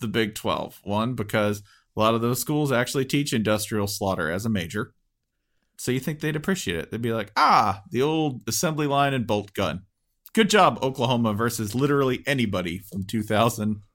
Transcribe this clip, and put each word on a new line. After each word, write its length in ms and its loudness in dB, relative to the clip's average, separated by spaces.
the 80 -4
Big 260 0
twelve. 500 -4
One, 300 -2
because 480 0
a 40 0
lot 140 4
of 60 0
those 200 0
schools 320 -2
actually 320 0
teach 280 -2
industrial 540 0
slaughter 440 -2
as 140 -4
a 60 -2
major. 440 -4
So 140 -2
you 80 -2
think 200 -6
they'd 160 -2
appreciate 420 -2
it. 120 -8
They'd 100 -6
be 120 -2
like, 240 -6
"Ah, 540 4
the 120 0
old 460 0
assembly 380 0
line 280 2
and 120 -2
bolt 280 -2
gun. 300 -2
Good 180 4
job, 320 6
Oklahoma 500 2
versus 440 -2
literally 500 2
anybody 520 0
from 260 -10
two 180 -2
thousand 600 0